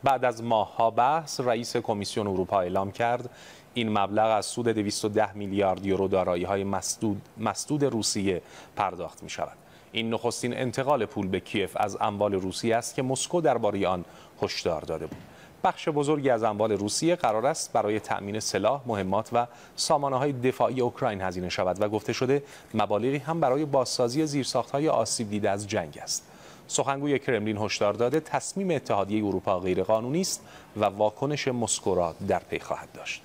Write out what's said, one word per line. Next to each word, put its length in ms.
بعد 200
از 180
ماه‌ها 480
بحث، 500
رئیس 360
کمیسیون 500
اروپا 340
اعلام 320
کرد 380
این 240
مبلغ 320
از 160
سود 220
دویست 360
و 40
ده 240
میلیارد 540
یورو 220
دارایی‌های 560
مسدود، 580
مسدود 460
روسیه 580
پرداخت 460
می‌شود. 340
این 180
نخستین 460
انتقال 500
پول 220
به 120
کیف 360
از 240
اموال 340
روسیه 420
است 180
که 80
مسکو 380
درباره 460
آن 180
هشدار 400
داده 240
بود. 120
بخش 240
بزرگی 420
از 120
اموال 300
روسیه 440
قرار 300
است 260
برای 280
تأمین 400
سلاح، 460
مهمات 460
و 140
سامانه‌های 560
دفاعی 480
اوکراین 400
هزینه 280
شود 340
و 60
گفته 240
شده 300
مبالغی 420
هم 240
برای 240
بازسازی 600
زیرساخت‌های 640
آسیب 420
دیده 200
از 180
جنگ 340
است. 240
سخنگوی 520
کرملین 400
هشدار 340
داده 280
تصمیم 500
اتحادیه 560
اروپا 340
غیرقانونی 600
است 240
و 80
واکنش 640
مسکو 460
را 200
در 100
پی 200
خواهد 340
داشت. 320